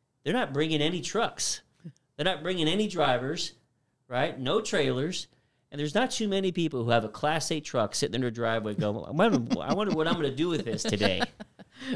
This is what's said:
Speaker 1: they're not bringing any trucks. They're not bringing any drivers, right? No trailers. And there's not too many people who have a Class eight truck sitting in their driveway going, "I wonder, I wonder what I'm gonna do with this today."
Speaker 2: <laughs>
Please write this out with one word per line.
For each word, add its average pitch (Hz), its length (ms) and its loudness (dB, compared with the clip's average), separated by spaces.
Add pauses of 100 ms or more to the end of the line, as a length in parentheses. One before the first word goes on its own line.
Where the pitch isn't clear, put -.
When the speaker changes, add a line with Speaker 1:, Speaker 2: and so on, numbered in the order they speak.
(240)
Speaker 1:
they're 151 100 0
not 208 180 -2
bringing 156 280 2
any 165 200 2
trucks. - 600 -2 (560)
They're 147 80 -2
not 165 180 0
bringing 175 260 0
any 208 200 2
drivers, 143 640 0 (560)
right? 131 300 0
No 147 220 2
trailers. 147 640 0 (460)
And 147 80 -10
there's 147 160 -2
not 254 160 2
too 220 160 0
many 190 240 2
people 151 320 0
who 120 60 2
have 117 140 6
a 107 40 -4
Class 151 420 -2
eight 156 140 -2
truck 113 320 0
sitting - 180 0
in 123 60 0
their 123 100 0
driveway 113 440 -2
going, 104 300 -2
"I - 60 -10
wonder, 147 500 2
I 135 140 -2
wonder 196 220 0
what 160 100 2
I'm 170 80 2
gonna 147 200 0
do 160 140 0
with 165 160 -2
this - 180 -4
today." 101 440 2
Speaker 2:
<laughs> - 60 -8 (640)